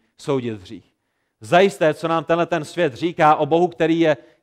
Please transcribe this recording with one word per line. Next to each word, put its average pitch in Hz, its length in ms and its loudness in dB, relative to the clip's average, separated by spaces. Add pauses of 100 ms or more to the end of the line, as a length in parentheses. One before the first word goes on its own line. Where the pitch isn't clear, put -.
(180)
soudit 120 440 -6
hřích. 90 320 -20 (480)
Zajisté, 175 520 2
co - 140 -8
nám 165 160 -2
tenhle 170 220 0
ten 160 200 -4
svět 160 280 -4
říká 151 420 2
o 151 100 0
Bohu, 165 220 0
který 165 320 -2
je 156 180 2 (260)